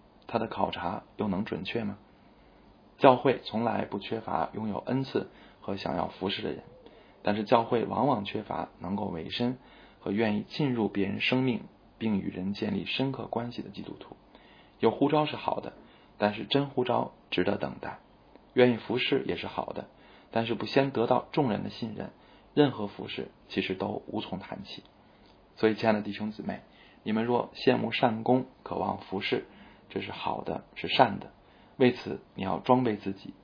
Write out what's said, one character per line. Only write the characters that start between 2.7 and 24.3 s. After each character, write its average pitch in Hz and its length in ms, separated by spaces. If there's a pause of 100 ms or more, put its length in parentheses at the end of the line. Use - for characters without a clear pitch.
教 131 160
会 123 280
从 110 200
来 104 220
不 - 120
缺 113 220
乏 82 340
拥 110 160
有 98 80
恩 135 260
赐 117 260 (320)
和 98 160
想 85 180
要 87 120
服 90 220
侍 101 120
的 85 100
人， - 120 (580)
但 104 140
是 110 80
教 117 200
会 117 220
往 101 220
往 110 180
缺 107 180
乏 80 260 (100)
能 92 180
够 104 80
委 85 240
身 123 280 (420)
和 - 120
愿 104 260
意 101 120
进 143 240
入 110 160
别 98 180
人 104 140
生 131 220
命 127 180 (360)
并 107 220
与 90 100
人 95 240
建 101 200
立 92 120
深 135 280
刻 113 120
关 120 280
系 - 80
的 - 80
基 - 120
督 - 160
徒。 - 200 (640)
有 113 120
呼 143 160
召 151 180
是 120 120
好 - 240
的， - 120 (440)
但 104 160
是 107 100
真 139 240
呼 131 160
召 120 300 (180)
值 90 140
得 98 100
等 65 240
待。 - 200 (540)
愿 123 200
意 113 40
服 113 200
侍 131 300
也 87 100
是 90 100
好 - 240
的， - 160 (440)
但 113 160
是 117 80
不 110 100
先 139 260
得 117 140
到 123 260
众 139 200
人 101 120
的 104 60
信 110 260
任， - 140 (460)
任 143 160
何 104 160
服 - 200
侍 - 220 (200)
其 - 120
实 95 140
都 101 320
无 107 120
从 - 200